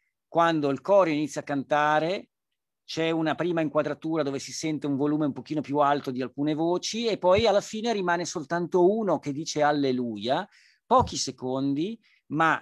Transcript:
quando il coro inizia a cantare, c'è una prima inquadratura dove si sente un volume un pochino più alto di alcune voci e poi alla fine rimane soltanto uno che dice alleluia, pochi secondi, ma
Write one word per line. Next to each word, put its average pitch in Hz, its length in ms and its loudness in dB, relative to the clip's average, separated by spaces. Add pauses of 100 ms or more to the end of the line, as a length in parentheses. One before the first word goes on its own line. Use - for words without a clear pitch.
(280)
quando 165 420 2
il 131 120 -2
coro 190 280 4
inizia 151 320 -4
a - 20 -8
cantare, 151 880 0 (540)
c'è 160 280 -2
una 160 240 0
prima 165 260 -2
inquadratura 151 640 -2
dove 139 160 -4
si 127 120 -14
sente 151 360 -4
un 143 80 0
volume 147 300 0
un 135 80 -2
pochino 151 280 -6
più 143 180 -4
alto 143 320 2
di 127 100 -6
alcune 143 320 -4
voci 180 520 -2
e 208 120 -2
poi 190 280 4
alla 202 160 4
fine 220 300 -6
rimane 175 340 0
soltanto 175 640 2
uno 202 300 0
che 147 140 -8
dice 151 280 -4
alleluia, 131 880 0 (380)
pochi 240 320 2
secondi, 139 840 -4 (280)
ma 151 340 0